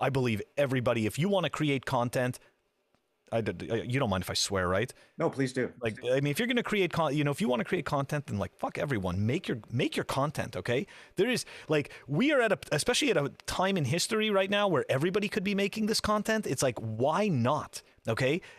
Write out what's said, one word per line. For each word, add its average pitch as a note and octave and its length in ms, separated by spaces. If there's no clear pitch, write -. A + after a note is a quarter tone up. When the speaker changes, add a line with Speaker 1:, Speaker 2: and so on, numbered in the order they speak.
Speaker 1:
I B2+ 80
believe B2 320
everybody, B2+ 480
if G#2 140
you E3 100
wanna F#3 220
create C#3+ 340
content, B2+ 540
I A#2 60
d-, G2+ 120
d-, F2+ 340
you B2+ 120
don't C3 120
mind F#2+ 120
if - 60
I - 60
swear, F#2 340
right? G2 240
Speaker 2:
No, E3 140
please C3 240
do. B2+ 260
Speaker 1:
Like, A2+ 240
I C3 160
mean, C#3 60
if C#3+ 120
you're A#3 100
gonna A#3+ 140
create F#3+ 300
con-, D3+ 240
you D3+ 80
know, C#3+ 60
if C#3+ 100
you G#3+ 80
wanna A#3+ 160
create F3+ 220
content, C#3+ 400
then, G#2+ 120
like, F#2+ 200
fuck - 180
everyone. G2+ 480
Make B2+ 240
your, D3 100
make D3 260
your - 80
content, - 500
okay? A#2+ 320
There G#3 140
is, A3 160
like, D3+ 240
we F#3 260
are C4+ 100
at A3 100
a, - 60
especially B3 380
at F#3+ 60
a C#3+ 160
time F#3+ 320
in C#3+ 80
history G#3+ 420
right G3 220
now G3+ 180
where C#3 220
everybody F3+ 380
could F#3+ 160
be G3+ 100
making G3+ 320
this G#3+ 120
content. G#3+ 480
It's C3 160
like, C3 160
why C3 500
not? B2+ 520
Okay? C3 360